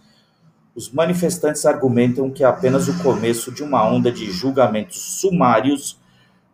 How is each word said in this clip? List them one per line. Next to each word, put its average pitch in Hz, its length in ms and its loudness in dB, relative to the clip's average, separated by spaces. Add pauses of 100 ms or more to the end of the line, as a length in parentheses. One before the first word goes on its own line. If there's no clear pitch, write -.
(720)
Os - 160 -14
manifestantes 156 800 0
argumentam 131 640 2
que 135 140 0
é - 20 6
apenas 127 400 2
o 90 160 -2
começo 117 480 0
de 135 140 -10
uma 127 260 2
onda 123 220 2
de 107 180 -10
julgamentos 117 680 -2 (220)
sumários 135 800 0 (560)